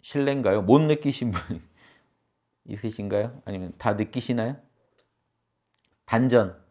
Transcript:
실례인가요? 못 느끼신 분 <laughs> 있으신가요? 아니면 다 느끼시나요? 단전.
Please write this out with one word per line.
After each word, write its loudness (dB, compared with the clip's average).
실례인가요? 2
못 6
느끼신 0
분 -8
<laughs> -20
있으신가요? -6
아니면 -10
다 0
느끼시나요? -4
단전. 2